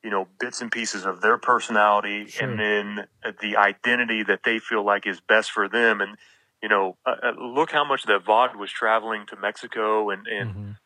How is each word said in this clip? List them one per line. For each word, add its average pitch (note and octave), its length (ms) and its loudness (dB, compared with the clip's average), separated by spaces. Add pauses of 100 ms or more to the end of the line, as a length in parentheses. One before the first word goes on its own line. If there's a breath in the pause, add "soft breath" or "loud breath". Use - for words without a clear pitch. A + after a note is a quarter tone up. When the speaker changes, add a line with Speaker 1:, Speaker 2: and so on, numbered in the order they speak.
Speaker 1:
you A2 80 -10
know, F#2+ 180 -2 (120)
bits B2 220 -6
and A#2 100 -6
pieces G#2+ 340 -4
of F2+ 160 -4
their A2 160 4
personality G#2 880 2
Speaker 2:
Sure. A2+ 200 -6
Speaker 1:
and A2+ 120 -4
then G#2 480 -2 (340)
the G#2+ 160 -2
identity A2+ 640 2
that G2 200 0
they A2+ 160 0
feel G#2+ 260 -2
like G2+ 220 0
is F#2 120 -6
best G#2+ 320 2
for G2+ 160 -2
them. A2 320 2
And, G2+ 160 -6 (460 soft breath)
you G#2+ 80 -4
know, G2 360 2
uh, B2+ 180 0
uh, B2 140 0
look B2+ 340 -2
how D3+ 120 2
much C#3 200 -2
that G2+ 200 2
Vaught A#2+ 320 4
was G#2 160 -10
traveling A2 560 0
to - 80 -16
Mexico G#2+ 760 -2
and, G2 160 -8
and, A2+ 240 -4
Speaker 2:
Mm-hmm. G2+ 200 -10 (140)